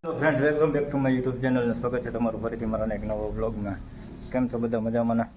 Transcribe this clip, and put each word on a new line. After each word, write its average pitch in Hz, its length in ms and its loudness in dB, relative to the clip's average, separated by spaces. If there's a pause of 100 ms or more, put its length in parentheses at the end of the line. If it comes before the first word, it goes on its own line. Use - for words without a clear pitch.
હેલો 165 140 -4
ફ્રેન્ડ્સ, 143 220 2
welcome 147 320 4
back 143 180 2
to 143 80 0
my 131 140 4
YouTube 127 280 0
channel 127 280 2
ને 113 60 2
સ્વાગત 120 300 -2
છે 120 60 -4
તમારું 113 320 0
ફરીથી 113 300 -2
મારા 110 240 0
એક 101 80 -6
નવા 107 320 -2
વ્લોગમાં. 107 400 -2 (560)
કેમ 127 160 2
છો 123 100 -2
બધા? 117 220 0
મજામાં 117 400 2
ને? 113 40 2 (120)